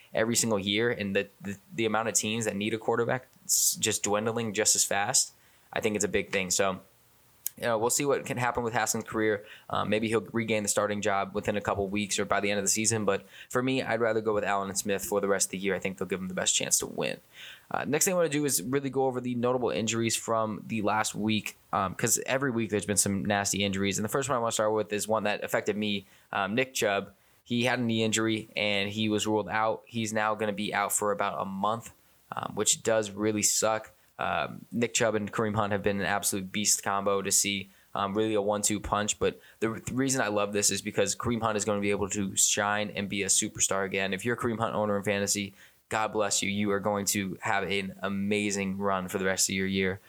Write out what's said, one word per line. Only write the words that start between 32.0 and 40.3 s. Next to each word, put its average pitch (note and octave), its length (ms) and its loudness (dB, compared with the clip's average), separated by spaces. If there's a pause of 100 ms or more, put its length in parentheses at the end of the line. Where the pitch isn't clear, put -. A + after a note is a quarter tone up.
um, - 200 -6
which - 260 0
does A2 300 2
really G#2 320 0
suck. G#2+ 480 0 (280)
Um, D#2+ 520 -2
Nick A#2 220 0
Chubb A2 220 2
and G#2 160 -2
Kareem G#2+ 240 0
Hunt G#2 180 0
have G2 80 0
been G2+ 180 0
an F#2 60 0
absolute G2 460 0
beast G#2 320 0
combo G2 400 2
to G2 80 -2
see, G2 400 0 (240)
um, G2 180 0
really A2 220 2
a G2+ 60 4
one-two G#2 380 0
punch. G#2 380 -2
But - 220 0 (200)
the, F#2 260 -2
the A#2 100 -6
reason C3 260 2
I G#2 60 2
love G#2 260 0